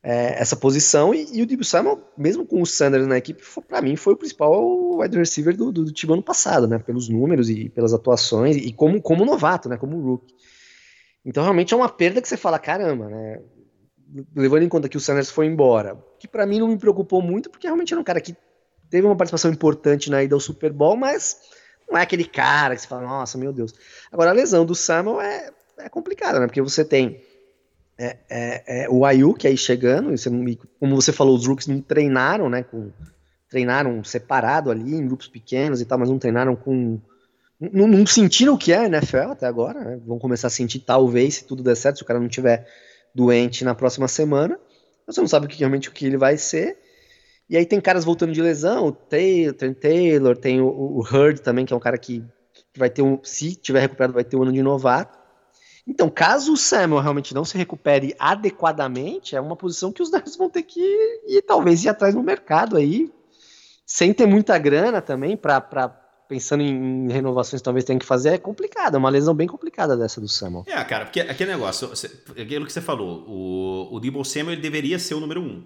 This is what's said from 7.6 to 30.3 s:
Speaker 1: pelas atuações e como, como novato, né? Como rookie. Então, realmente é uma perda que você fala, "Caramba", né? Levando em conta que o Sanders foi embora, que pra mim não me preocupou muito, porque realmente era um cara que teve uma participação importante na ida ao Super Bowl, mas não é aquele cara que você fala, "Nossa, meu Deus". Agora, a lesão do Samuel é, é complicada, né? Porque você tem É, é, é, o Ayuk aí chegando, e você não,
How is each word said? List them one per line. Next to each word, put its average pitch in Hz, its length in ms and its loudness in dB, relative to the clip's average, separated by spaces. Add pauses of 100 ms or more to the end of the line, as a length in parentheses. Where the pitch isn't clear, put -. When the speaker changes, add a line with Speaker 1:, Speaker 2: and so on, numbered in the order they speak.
Speaker 1:
pelas 117 240 0
atuações 120 640 2
e 120 160 -4
como, 160 300 2
como 165 220 2
novato, 180 440 0
né? 123 80 -6
Como 147 240 -8
rookie. 127 320 -4 (920)
Então, 135 180 -4
realmente 180 320 2
é - 20 4
uma 247 120 2
perda 185 340 0
que - 60 -12
você 285 80 -6
fala, 165 200 0
"Caramba", 147 520 -4
né? 110 320 -12 (960)
Levando 139 260 2
em 175 60 2
conta 160 200 -2
que 147 80 -8
o 147 40 -4
Sanders 139 300 -2
foi 156 160 0
embora, 120 520 2 (220)
que - 80 -20
pra 214 180 -2
mim 208 140 0
não 226 80 2
me 226 100 0
preocupou 190 420 2
muito, 180 300 -4
porque - 160 -14
realmente 339 260 -2
era 339 80 -4
um 277 40 -8
cara 175 160 -2
que 175 160 -16 (520)
teve 180 160 2
uma 208 120 4
participação 165 340 0
importante 151 580 2
na 139 140 2
ida 143 140 2
ao 139 40 2
Super 151 320 -6
Bowl, 147 240 4
mas 277 420 -2 (520)
não 339 80 0
é 175 40 4
aquele 175 220 -2
cara 139 520 0
que - 40 -14
você - 60 -16
fala, 127 160 -10
"Nossa, 127 340 -8
meu 135 160 -6
Deus". 117 220 -8 (380)
Agora, 170 180 4
a - 20 4
lesão 196 320 4
do 170 120 -2
Samuel 185 440 -2
é, 202 300 -8 (300)
é - 80 -16
complicada, 370 500 -4
né? 123 80 2
Porque 135 160 -2
você 139 220 0
tem 131 360 0 (760)
É, 123 200 -8 (100)
é, 123 560 -8
é, 120 60 -4
o 127 160 4
Ayuk 139 400 4
aí 135 100 4
chegando, 127 560 0
e 131 60 -2
você 131 100 -6
não, 123 180 -2